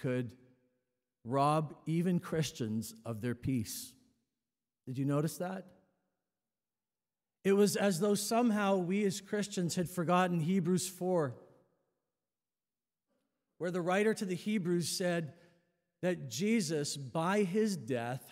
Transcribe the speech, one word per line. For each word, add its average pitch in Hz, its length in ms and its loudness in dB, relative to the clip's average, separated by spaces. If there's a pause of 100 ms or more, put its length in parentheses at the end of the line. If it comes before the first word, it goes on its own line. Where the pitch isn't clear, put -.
could 127 320 -2 (920)
rob 143 500 2 (120)
even 175 320 2
Christians 113 760 -4 (100)
of 110 160 -6
their 120 140 -2
peace. - 580 -4 (960)
Did 131 120 -6
you 139 60 -2
notice 147 340 0
that? 185 280 -8 (1800)
It 196 80 4
was 202 240 4
as 190 240 2
though 208 160 4
somehow 208 600 2
we 185 280 0
as 196 160 0
Christians 196 560 -2
had 180 120 0
forgotten 175 520 2
Hebrews 180 480 2
four, 170 480 -2 (2250)
where 175 120 -4
the 180 100 -2
writer 196 320 2
to 214 120 -4
the 185 100 -2
Hebrews 175 540 0
said 170 460 -2 (680)
that 160 280 -2
Jesus, 156 680 0
by 165 460 0
his 202 340 0
death, 120 560 -4